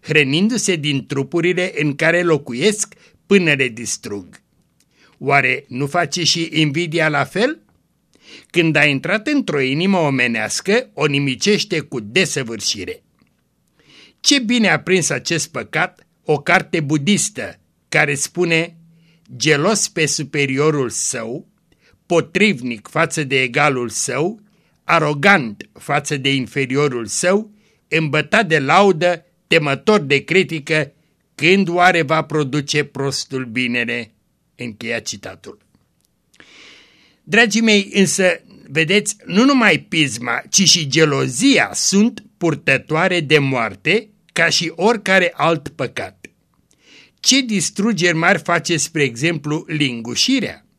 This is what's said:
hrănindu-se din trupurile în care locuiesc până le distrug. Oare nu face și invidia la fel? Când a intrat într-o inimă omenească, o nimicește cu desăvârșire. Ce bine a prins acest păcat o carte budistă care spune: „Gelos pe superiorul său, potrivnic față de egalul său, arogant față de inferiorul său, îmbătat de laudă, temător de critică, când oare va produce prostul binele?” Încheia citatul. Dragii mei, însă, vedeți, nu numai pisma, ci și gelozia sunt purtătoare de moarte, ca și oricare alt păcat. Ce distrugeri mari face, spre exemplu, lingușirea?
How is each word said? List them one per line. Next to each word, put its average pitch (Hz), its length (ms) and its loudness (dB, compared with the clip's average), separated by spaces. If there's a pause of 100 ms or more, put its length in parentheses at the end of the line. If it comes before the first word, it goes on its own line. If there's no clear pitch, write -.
hrănindu-se 170 720 0
din 143 300 -4
trupurile 170 680 -2
în 147 180 0
care 170 280 2
locuiesc 156 720 -2 (320)
până 180 260 4
le 135 160 0
distrug. 104 720 -10 (800)
Oare 131 500 0
nu 131 180 -6
face 175 380 -2
și 165 280 -2
invidia 156 560 0
la 143 160 0
fel? 240 380 -4 (880)
Când 165 260 2
a 151 80 4
intrat 160 420 0
într-o 226 340 0
inimă 165 380 0
omenească, 127 960 0
o 143 120 0
nimicește 143 720 0
cu 127 200 -8
desăvârșire. 113 1000 -4 (1160)
Ce - 180 2
bine 233 300 2
a 156 120 2
prins 180 300 0
acest 151 400 -4
păcat - 560 -6 (180)
o 147 160 0
carte 180 400 0
budistă 147 800 -2 (280)
care 151 260 0
spune: 170 640 -2 (600)
„Gelos 156 520 0
pe 160 180 -2
superiorul 143 840 -2
său, 117 580 -8 (580)
potrivnic 156 840 0
față 156 340 -2
de 131 180 0
egalul 131 460 0
său, 147 520 -4 (440)
arogant 151 880 0
față 147 440 -4
de 139 180 -4
inferiorul 131 720 -2
său, 196 440 0 (380)
îmbătat 156 600 0
de 156 100 4
laudă, 175 640 2 (220)
temător 180 540 2
de 139 240 0
critică, 156 680 -2 (420)
când 180 340 2
oare 175 340 4
va 156 200 0
produce 151 640 -2
prostul 139 600 -6
binele?” 120 680 -4 (440)
Încheia 117 420 -8
citatul. - 680 -14 (1600)
Dragii 214 380 2
mei, 208 320 2
însă, 190 480 2 (280)
vedeți, 160 560 0
nu 190 200 2
numai 240 340 4
pisma, 123 720 -2
ci - 180 2
și 160 180 2
gelozia 139 880 2
sunt 214 500 0 (120)
purtătoare 156 840 0
de 151 180 4
moarte, 135 720 -2 (240)
ca 165 160 0
și 160 260 -2
oricare 190 600 2
alt 160 340 0
păcat. - 580 -10 (920)
Ce 269 200 4
distrugeri 196 760 -2
mari 170 220 2
face, 170 380 -2
spre 151 260 -2
exemplu, 147 640 -4
lingușirea? 127 1000 -2 (120)